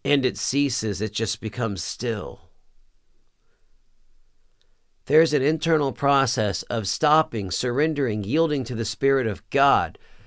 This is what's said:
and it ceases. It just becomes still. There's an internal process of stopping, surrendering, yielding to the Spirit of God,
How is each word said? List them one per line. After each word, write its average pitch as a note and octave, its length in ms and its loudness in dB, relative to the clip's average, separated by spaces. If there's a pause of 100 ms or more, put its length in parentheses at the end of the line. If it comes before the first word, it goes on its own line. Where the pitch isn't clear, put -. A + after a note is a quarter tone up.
and C#3+ 200 2
it A#2+ 140 0
ceases. A#2 640 -2
It G#2+ 120 -4
just - 280 -4
becomes G#2+ 420 -4
still. G2+ 680 -8 (2500)
There's D#3 260 6
an C#3 100 2
internal D3+ 500 0
process C3+ 720 0
of A2 240 -4
stopping, B2 640 0
surrendering, C3 760 -2
yielding D3 400 0
to B2 100 -8
the A2 100 -2
Spirit C3+ 420 0
of G2+ 240 -6
God, B2 480 2 (280)